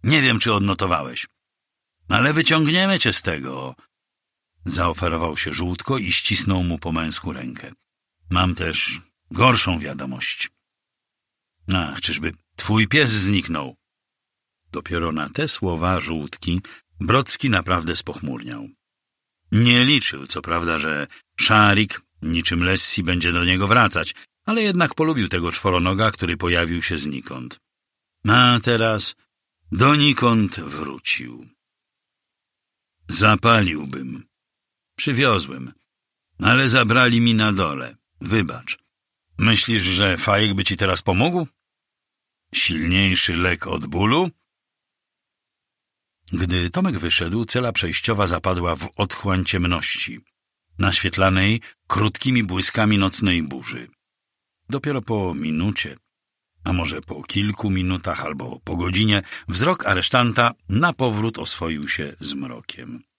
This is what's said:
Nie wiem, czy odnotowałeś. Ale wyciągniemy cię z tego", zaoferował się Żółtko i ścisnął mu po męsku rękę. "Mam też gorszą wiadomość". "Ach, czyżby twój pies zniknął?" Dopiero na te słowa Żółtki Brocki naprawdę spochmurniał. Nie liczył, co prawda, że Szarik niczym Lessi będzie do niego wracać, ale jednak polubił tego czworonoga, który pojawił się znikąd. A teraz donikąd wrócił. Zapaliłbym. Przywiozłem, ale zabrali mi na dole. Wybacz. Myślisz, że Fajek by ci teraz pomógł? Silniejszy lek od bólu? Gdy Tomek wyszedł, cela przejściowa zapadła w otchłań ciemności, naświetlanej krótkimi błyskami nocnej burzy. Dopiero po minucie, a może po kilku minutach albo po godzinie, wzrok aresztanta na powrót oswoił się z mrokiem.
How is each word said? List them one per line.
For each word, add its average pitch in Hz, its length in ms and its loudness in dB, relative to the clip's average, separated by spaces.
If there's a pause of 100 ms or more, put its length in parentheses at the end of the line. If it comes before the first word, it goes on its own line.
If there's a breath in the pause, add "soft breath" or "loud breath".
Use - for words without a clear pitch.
Nie 151 180 4
wiem, 120 180 4
czy 113 140 2
odnotowałeś. 90 720 -2 (800)
Ale 123 240 4
wyciągniemy 160 680 2
cię 107 140 0
z - 80 -4
tego", 65 540 -6 (880 soft breath)
zaoferował 82 720 -2
się - 160 -4
Żółtko 90 440 -4
i 95 140 -4
ścisnął 92 520 0
mu 85 160 -2
po 82 120 -6
męsku 80 420 -4
rękę. 64 380 -12 (580)
"Mam 90 260 2
też - 460 -4 (300)
gorszą 101 480 2
wiadomość". 67 680 -8 (1200)
"Ach, 80 280 -4
czyżby 82 320 -4 (220)
twój 107 320 2
pies 143 220 4
zniknął?" 92 680 -2 (960)
Dopiero 82 400 -4
na 78 180 -4
te 147 180 -4
słowa 90 520 -2
Żółtki 85 640 -4 (380 loud breath)
Brocki 131 500 0
naprawdę 87 460 -2
spochmurniał. 60 720 -10 (840)
Nie 120 340 6
liczył, 113 420 0
co 76 140 -8
prawda, 85 380 -2
że 76 280 -4 (320 loud breath)
Szarik 104 640 4 (200)
niczym 85 420 0
Lessi 92 400 0
będzie 87 280 0
do 87 140 0
niego 92 220 2
wracać, 101 480 2 (300 loud breath)
ale 226 160 0
jednak 180 340 0
polubił 151 340 0
tego 85 220 -2
czworonoga, 95 600 0
który 85 260 -4
pojawił 85 440 0
się 82 160 -4
znikąd. 67 640 -10 (680)
A 120 360 6
teraz 113 520 0 (560)
donikąd 123 880 4
wrócił. 67 880 -8 (1600)
Zapaliłbym. 80 1200 2 (680)
Przywiozłem, 90 800 0 (640)
ale 123 300 6
zabrali 120 520 6
mi 117 120 6
na 107 200 4
dole. 69 440 -2 (240)
Wybacz. 90 560 -2 (600)
Myślisz, 110 460 2
że 92 340 0
Fajek 104 360 2
by 95 100 -2
ci 95 140 0
teraz 92 240 0
pomógł? 151 460 0 (1080)
Silniejszy 90 840 2
lek 87 320 0
od 82 180 -4
bólu? 120 460 2 (2000)
Gdy 87 380 0
Tomek 175 300 0
wyszedł, 87 460 -2
cela 123 260 -2
przejściowa 101 560 -2
zapadła 87 480 0
w 71 200 -10
otchłań 95 500 -2
ciemności, - 760 -2 (600)
naświetlanej 95 840 2 (260 loud breath)
krótkimi 113 560 0
błyskami 104 540 2
nocnej 95 460 2
burzy. 64 440 -10 (840)
Dopiero 135 320 -4
po 101 320 -2
minucie, 78 640 -2 (680)
a 85 100 -2
może 80 280 -2
po - 220 -14
kilku 101 460 -2
minutach 90 520 -2
albo 67 380 -10
po 87 160 -8
godzinie, 95 460 2 (260 loud breath)
wzrok 127 380 0
aresztanta 117 680 2 (160)
na 156 240 2
powrót 110 460 -2
oswoił 78 480 -6
się 71 320 -6
z 71 140 -8
mrokiem. 60 680 -12 (140)